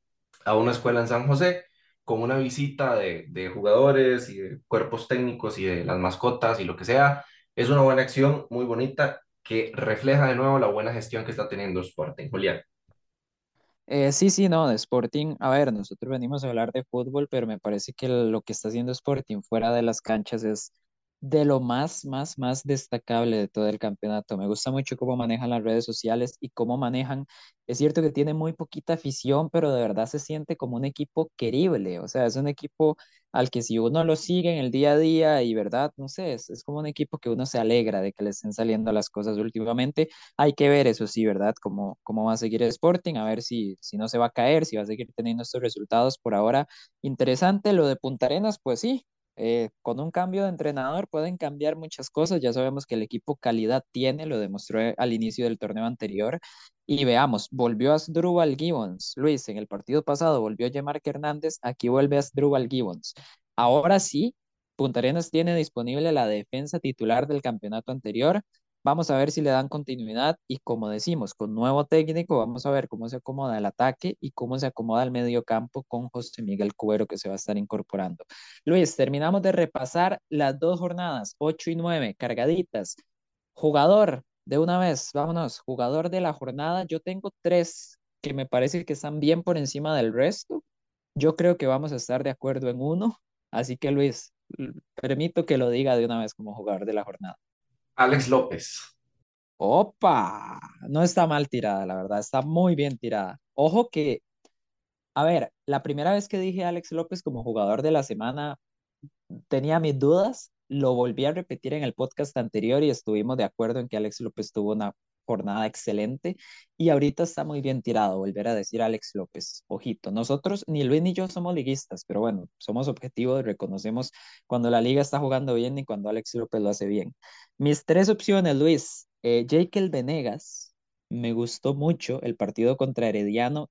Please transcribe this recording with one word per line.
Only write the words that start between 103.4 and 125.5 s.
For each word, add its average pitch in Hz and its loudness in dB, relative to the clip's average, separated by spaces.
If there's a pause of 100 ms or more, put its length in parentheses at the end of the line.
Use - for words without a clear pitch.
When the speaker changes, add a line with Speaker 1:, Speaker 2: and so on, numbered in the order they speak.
Speaker 2:
Ojo 180 2
que, 147 -2 (920)
a 143 2
ver, 160 2 (160)
la 139 0
primera 147 0
vez 202 -2
que 202 -4
dije 185 -2
Alex 175 -4
López 165 -4
como 117 -6
jugador 110 0
de 156 2
la 156 4
semana, 135 -6 (920)
tenía 147 2
mis 143 0
dudas, 180 4 (160)
lo 135 2
volví 123 0
a 151 0
repetir 180 -8
en 151 -4
el 123 -4
podcast 139 -6
anterior 117 0
y 151 4
estuvimos 113 -2
de 113 0
acuerdo 117 -2
en 123 -8
que 110 -6
Alex 107 -4
López 110 -10
tuvo 104 -2
una 104 -4 (300)
jornada 104 -4
excelente 113 -4 (420)
y 165 2
ahorita 143 2
está 156 -6
muy 147 -6
bien 131 -4
tirado 107 0
volver 98 -4
a 117 0
decir 110 -4
Alex 110 -2
López, - -10
ojito, - -8
nosotros, 143 -2
ni 151 0
Luis 143 4
ni 180 2
yo 185 -2
somos 180 -4
liguistas, 135 -4
pero - -4
bueno, 101 -2
somos 123 -4
objetivos 127 -2
y 127 -4
reconocemos 110 -6 (360)
cuando 120 0
la 117 4
liga 131 2
está 139 -2
jugando 131 -2